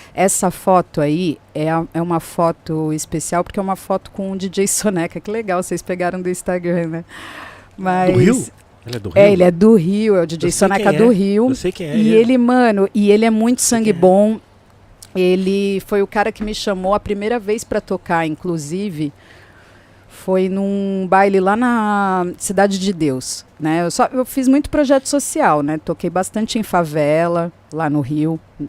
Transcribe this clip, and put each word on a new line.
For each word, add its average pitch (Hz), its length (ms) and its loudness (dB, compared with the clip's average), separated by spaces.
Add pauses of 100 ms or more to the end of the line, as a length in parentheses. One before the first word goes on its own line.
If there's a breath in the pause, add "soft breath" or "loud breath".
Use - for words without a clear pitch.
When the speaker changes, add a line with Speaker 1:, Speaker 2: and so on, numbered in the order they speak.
(140)
Speaker 1:
Essa 185 380 0
foto 180 500 0
aí 151 360 -2 (160)
é 151 160 -4
a, 165 240 -2
é 165 80 -4
uma 170 180 -2
foto 160 720 -4
especial, 160 520 -4
porque - 160 -8
é - 40 -2
uma 190 120 -4
foto - 360 -6
com 196 200 -8
o 190 60 -6
D 190 120 -6
J 196 180 -2
Soneca. 180 520 -2
Que - 120 -12
legal, 208 300 -2
vocês 175 200 -6
pegaram 180 400 -4
do 180 80 -6
Instagram, 175 580 -4
né? 165 180 -8 (720 loud breath)
Mas 185 360 0
Speaker 2:
Do 185 60 4
Rio? 196 260 4 (400)
Ele 120 100 -10
é 117 40 -8
do 98 160 -8
Speaker 1:
É, 196 100 8
Speaker 2:
Rio? 202 80 6
Speaker 1:
ele 180 100 4
é 180 80 6
do 208 240 6
Rio, 202 400 2
é 180 80 4
o 170 40 -2
D 165 80 -8
J 165 120 -2
Speaker 2:
Eu 170 40 0
sei 196 160 2
Speaker 1:
Soneca 196 220 0
Speaker 2:
quem 151 100 2
Speaker 1:
do 233 120 6
Speaker 2:
é. 214 40 2
Speaker 1:
Rio. 202 340 2
Speaker 2:
Eu 262 60 -2
sei 185 160 -4
quem 170 160 -10
é, 147 80 -4
Speaker 1:
E 226 40 2
Speaker 2:
ele 220 160 4
é 220 60 8
Speaker 1:
ele, 254 160 2
mano, 240 560 2
e 208 180 4
ele 214 120 4
é 226 60 4
muito 226 300 0
Speaker 2:
Eu - 40 -4
sei 233 140 0
Speaker 1:
sangue 220 160 2
Speaker 2:
quem 170 40 -6
é. 170 40 -8
Speaker 1:
bom. 202 380 4 (760)
Ele 190 720 0
foi 202 160 0
o 196 60 -2
cara 214 240 0
que 208 120 -10
me 214 120 -6
chamou 190 380 -4
a 208 60 0
primeira 208 400 -4
vez 214 240 -4
pra - 160 -6
tocar, 180 460 -4
inclusive, 156 880 -6 (960 soft breath)
foi 190 420 -2
num 196 600 -4
baile 190 300 4
lá 190 160 2
na 208 680 0 (120)
Cidade 196 420 0
de 190 120 -2
Deus, 147 540 -4 (140)
né? 160 260 -2
Eu 165 60 -4
só, 247 200 0
eu 254 140 -2
fiz 262 220 -4
muito 277 220 2
projeto 277 380 2
social, 240 540 0
né? 151 220 -2
Toquei - 260 -6
bastante 214 500 -4
em 214 40 -4
favela, 170 880 0 (200)
lá 156 180 -4
no 147 120 0
Rio. 151 380 -2 (300)